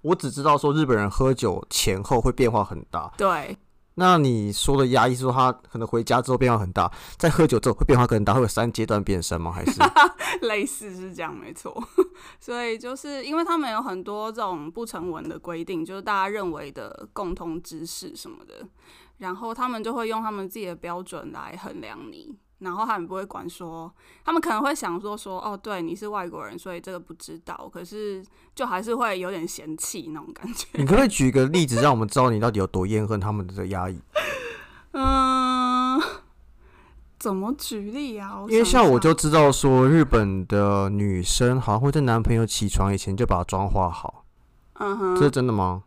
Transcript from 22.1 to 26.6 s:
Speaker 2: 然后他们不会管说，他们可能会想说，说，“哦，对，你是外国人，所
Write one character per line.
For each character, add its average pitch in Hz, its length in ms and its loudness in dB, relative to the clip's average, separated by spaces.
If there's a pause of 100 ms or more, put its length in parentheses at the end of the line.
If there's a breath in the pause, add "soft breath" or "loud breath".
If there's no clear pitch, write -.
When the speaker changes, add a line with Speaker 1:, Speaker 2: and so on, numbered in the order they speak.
Speaker 2:
然 185 140 -8
后 208 120 -4
他 226 120 -2
们 170 80 -6
不 - 80 -12
会 190 120 -8
管 185 220 -14
说， 165 440 -14 (320 soft breath)
他 - 80 -2
们 330 100 2
可 339 80 -4
能 320 120 0
会 285 120 0
想 180 260 -4
说， 208 180 -8
说 190 280 -10
，“哦， 208 100 -6
对， 196 260 -8
你 165 140 -6
是 208 120 -12
外 202 200 -6
国 160 180 -12
人， - 120 -14
所 190 160 -12